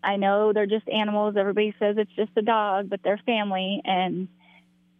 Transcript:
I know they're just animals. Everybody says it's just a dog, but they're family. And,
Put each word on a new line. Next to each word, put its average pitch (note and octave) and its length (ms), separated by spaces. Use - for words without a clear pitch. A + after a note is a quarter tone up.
I G3+ 140
know G3+ 340
they're G#3 140
just G#3+ 240
animals. G#3 480
Everybody G3+ 420
says G#3 180
it's G#3+ 200
just G#3+ 180
a A3+ 60
dog, G#3 480
but G3+ 120
they're G3+ 240
family. G3+ 600
And, F#3 420